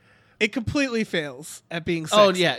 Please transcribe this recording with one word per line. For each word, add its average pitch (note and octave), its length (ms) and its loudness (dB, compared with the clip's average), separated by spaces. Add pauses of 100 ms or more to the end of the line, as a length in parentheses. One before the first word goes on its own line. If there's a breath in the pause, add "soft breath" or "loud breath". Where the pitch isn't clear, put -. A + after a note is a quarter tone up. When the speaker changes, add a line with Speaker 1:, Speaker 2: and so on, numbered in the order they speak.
(400 soft breath)
Speaker 1:
It G#3+ 120 -2
completely A#3+ 520 -2
fails D3 680 -8
at E3 140 -8
being E3 260 -4
Speaker 2:
Oh, G#3 180 8
Speaker 1:
sexy. F#3 140 2
Speaker 2:
yeah. D3 160 2